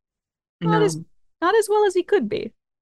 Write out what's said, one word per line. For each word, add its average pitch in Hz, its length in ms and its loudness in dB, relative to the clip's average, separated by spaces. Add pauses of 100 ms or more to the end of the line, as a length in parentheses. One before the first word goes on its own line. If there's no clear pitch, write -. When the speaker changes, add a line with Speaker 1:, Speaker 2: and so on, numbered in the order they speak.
(600)
Speaker 1:
Not - 180 2
Speaker 2:
No. 427 60 4
Speaker 1:
as, 160 120 -2 (440)
not 359 140 2
as 427 140 2
well 415 160 2
as 381 80 0
he 349 100 0
could 277 240 0
be. - 240 -6 (300)